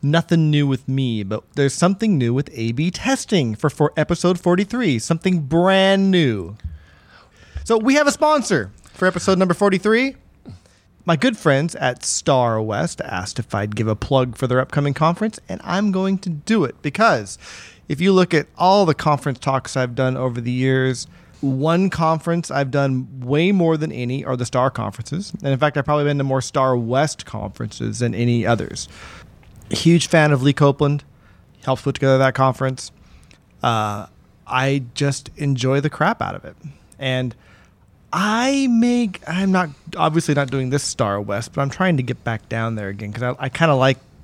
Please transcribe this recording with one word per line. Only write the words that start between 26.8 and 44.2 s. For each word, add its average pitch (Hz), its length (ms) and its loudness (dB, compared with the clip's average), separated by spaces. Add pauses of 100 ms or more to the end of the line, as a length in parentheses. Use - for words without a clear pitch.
conferences 110 760 -8
than 117 160 -2
any 120 280 0
others. - 440 -2 (840)
Huge - 380 4
fan 151 240 4
of 131 100 2
Lee 139 100 4
Copeland. 143 500 2 (640)
Helps 131 180 -2
put 139 120 -2
together 135 240 2
that 131 160 2
conference. 131 560 0 (720)
Uh, 107 440 -2 (400)
I 135 360 0 (100)
just - 440 -4
enjoy 135 440 -2
the 147 80 -2
crap 165 320 -2
out - 140 -6
of 95 100 -14
it. 80 120 -18 (420)
And 127 360 -4 (800)
I 240 580 0
make, 240 560 0
I'm 190 240 0
not, 180 200 2 (260)
obviously 160 380 0
not 139 160 -2
doing 131 180 -2
this 139 140 -2
Star 101 400 -2
West, 104 320 -6
but 139 80 -2
I'm 139 80 -2
trying 180 260 0
to 131 60 0
get 120 200 -6
back 113 280 -6
down 113 240 -4
there 104 160 -6
again 101 240 -10
'cause 113 80 -6
I, 123 160 -2
I 135 100 -6
kinda 160 260 2
like 131 220 4 (280)